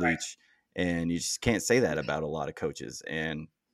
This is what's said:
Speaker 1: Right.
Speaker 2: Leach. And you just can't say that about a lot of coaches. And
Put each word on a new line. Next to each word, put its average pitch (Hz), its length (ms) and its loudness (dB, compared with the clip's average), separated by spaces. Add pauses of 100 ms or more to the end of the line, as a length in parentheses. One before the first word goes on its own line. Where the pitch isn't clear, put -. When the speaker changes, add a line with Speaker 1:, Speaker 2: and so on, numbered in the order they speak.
Speaker 1:
Right. 85 160 4
Speaker 2:
Leach. - 200 -10 (380)
And 85 360 2
you 87 60 0
just - 240 -4
can't 113 200 2
say 123 180 6
that 78 180 4
about 73 240 0
a 76 60 -2
lot 76 200 -4
of 80 60 -6
coaches. - 520 -6
And 80 420 -4 (240)